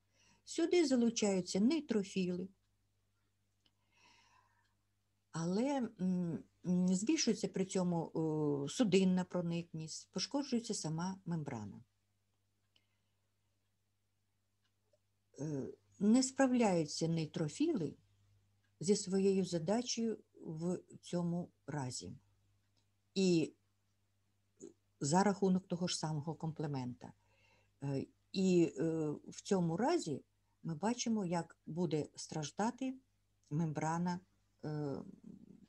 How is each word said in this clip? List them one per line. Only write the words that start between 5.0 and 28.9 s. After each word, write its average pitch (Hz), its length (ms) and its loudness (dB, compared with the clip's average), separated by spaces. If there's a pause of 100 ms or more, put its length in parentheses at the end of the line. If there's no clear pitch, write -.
але, 220 580 0 (100)
м, 180 440 -2 (220)
м, 180 220 2
збільшується 214 600 0
при 190 180 -2
цьому, 180 480 0
о, 151 560 0
судинна 185 540 4
проникність, 170 880 -6
пошкоджується 240 640 -2
сама 180 520 -4
мембрана. 139 580 -6 (3500)
Е, 135 340 -4 (260)
не 220 240 6
справляються 226 840 2
нейтрофіли 165 880 0 (840)
зі 180 160 4
своєю 190 500 2
задачею 214 720 -2 (220)
в 170 380 -4 (220)
цьому 175 500 -4 (160)
разі. 127 460 -8 (1040)
І 180 380 4 (1500)
за 165 240 4
рахунок 190 440 2
того 175 200 -4
ж - 100 -4
самого 156 380 -4
комплемента. 143 800 -6 (720)
Е, 139 220 -2 (260)
і, 180 460 4
е, 160 320 0 (180)